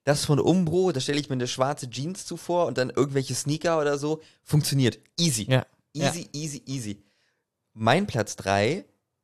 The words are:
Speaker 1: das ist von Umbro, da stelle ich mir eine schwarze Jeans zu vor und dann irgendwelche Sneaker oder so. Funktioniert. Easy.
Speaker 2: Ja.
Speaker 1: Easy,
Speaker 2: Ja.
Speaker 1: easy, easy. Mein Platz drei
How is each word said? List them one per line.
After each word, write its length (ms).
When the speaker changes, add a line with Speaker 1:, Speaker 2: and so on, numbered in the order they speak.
Speaker 1:
das 160
ist 40
von 160
Umbro, 520
da 80
stelle 200
ich 80
mir 60
eine 120
schwarze 440
Jeans 340
zu 140
vor 260
und 140
dann 100
irgendwelche 460
Sneaker 440
oder 200
so. 240
Funktioniert. 560
Easy. 320
Speaker 2:
Ja. 160
Speaker 1:
Easy, 300
Speaker 2:
Ja. 100
Speaker 1:
easy, 320
easy. 380
Mein 320
Platz 300
drei 500